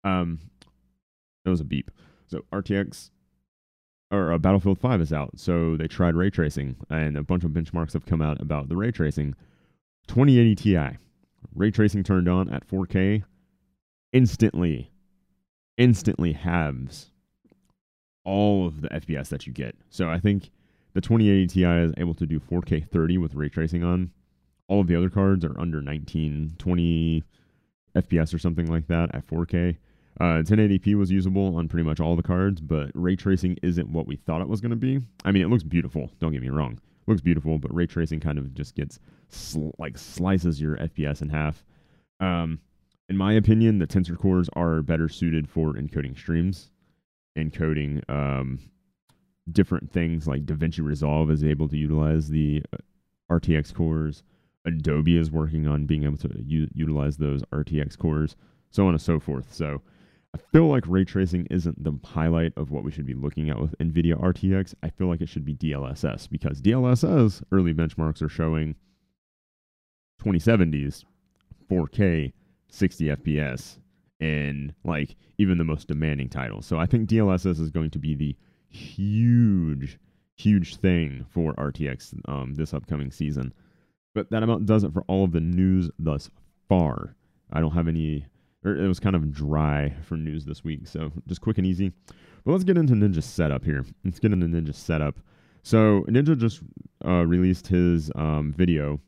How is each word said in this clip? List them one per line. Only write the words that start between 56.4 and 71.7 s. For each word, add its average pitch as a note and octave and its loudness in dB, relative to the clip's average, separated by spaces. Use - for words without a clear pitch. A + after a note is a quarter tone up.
u-, D#2 -2
utilize D2 -2
those C#2+ -2
R D2 -4
T D2+ -2
X C#2+ -6
cores, D#2 -2
so G2+ 4
on F2+ 6
and D#2 0
so D#2+ 0
forth. C2+ -8
So D2 -8
I - -12
feel D#3+ 8
like C3+ 2
ray F#2 2
tracing F2+ -2
isn't E2 -2
the D2+ -4
highlight E2 0
of D2 -8
what D2 -6
we D2 -6
should D2+ -8
be C2 -8
looking D2 -6
at B1 -6
with D2+ -4
nvidia E2 2
R F2+ 2
T F#2+ 0
X. F#2+ -4
I D#2+ -6
feel F#2 -4
like E2+ -2
it E2 -6
should D2+ -8
be D2 -6
D D2 -4
L C#2 -6
S C#2 -8
S, A#1+ -6
because C#2 -6
D G#2 4
L B2+ 2
S B2 4
S C3 4
early F2+ 4
benchmarks D#2 -2
are D#2 -2
showing D#2 -2
twenty F#2+ 2
seventies, D#2+ 2
four F2 0